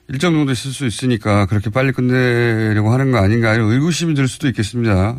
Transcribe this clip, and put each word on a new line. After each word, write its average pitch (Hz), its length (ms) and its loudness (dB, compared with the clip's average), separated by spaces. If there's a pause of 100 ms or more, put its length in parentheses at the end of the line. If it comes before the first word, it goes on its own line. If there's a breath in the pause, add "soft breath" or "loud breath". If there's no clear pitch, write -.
(100)
일정 160 240 0
정도 147 180 0
있을 131 200 -6
수 143 120 -6
있으니까 107 640 0
그렇게 107 240 -2
빨리 131 220 0
끝내려고 120 1000 0
하는 131 220 2
거 120 40 2
아닌가 110 380 2
이런 113 180 2
의구심이 160 400 0
들 139 160 0
수도 - 200 -6
있겠습니다. 110 720 0